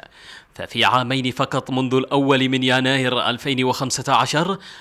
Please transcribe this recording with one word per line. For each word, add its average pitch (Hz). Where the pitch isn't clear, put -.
ففي 110
عامين 127
فقط 131
منذ 127
الأول 135
من 131
يناير 131
ألفين 127
وخمسة 127
عشر 151